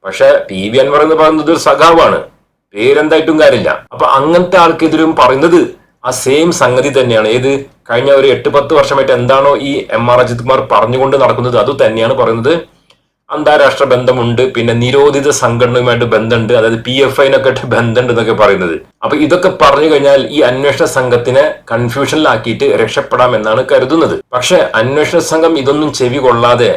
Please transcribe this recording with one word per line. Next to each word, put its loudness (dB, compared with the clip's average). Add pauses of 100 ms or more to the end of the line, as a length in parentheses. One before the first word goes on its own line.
പക്ഷെ 0 (220)
പി -8 (120)
വി 2
അൻവർ 0
എന്ന് 2
പറയുന്നത് 2
ഒരു 0
സഖാവാണ്, 2 (560)
പേരെന്തായിട്ടും 0
കാര്യമില്ല. 2 (240)
അപ്പൊ -2 (100)
അങ്ങനത്തെ 0
ആൾക്കെതിരും 0
പറയുന്നത് 2 (460)
ആ -4 (140)
സെയിം 0 (140)
സംഗതി 0
തന്നെയാണ്. 0
ഏത് 0 (400)
കഴിഞ്ഞ 0 (100)
ഒരു 2
എട്ട് -4
പത്ത് 0
വർഷമായിട്ട് 0
എന്താണോ 2 (160)
ഈ -4 (260)
എം -2
ആർ 4
അജിത് -6
കുമാർ 0 (120)
പറഞ്ഞുകൊണ്ട് 0
നടക്കുന്നത്, 0
അത് -2 (100)
തന്നെയാണ് 0
പറയുന്നത്. 0 (840)
അന്താരാഷ്ട്ര 2
ബന്ധമുണ്ട്, 0 (120)
പിന്നെ -2
നിരോധിത 2 (140)
സംഘടനയുമായിട്ട് 0
ബന്ധമുണ്ട്, 0
അതായത് 0
പി -6 (120)
എഫ് -4
ഐ 4
നൊക്കെ 2
ആയിട്ട് -6
ബന്ധമുണ്ട് 0
എന്നൊക്കെ -2
പറയുന്നത്. 0 (280)
അപ്പൊ -4 (100)
ഇതൊക്കെ 0 (120)
പറഞ്ഞു 2
കഴിഞ്ഞാൽ 4 (160)
ഈ 0 (100)
അന്വേഷണ -2 (100)
സംഘത്തിനെ 0 (280)
കൺഫ്യൂഷനിലാക്കിയിട്ട് -2 (140)
രക്ഷപ്പെടാമെന്നാണ് -2
കരുതുന്നത്. 0 (200)
പക്ഷെ 0 (220)
അന്വേഷണ 0 (120)
സംഘം 0
ഇതൊന്നും -2 (100)
ചെവി -2
കൊള്ളാതെ 2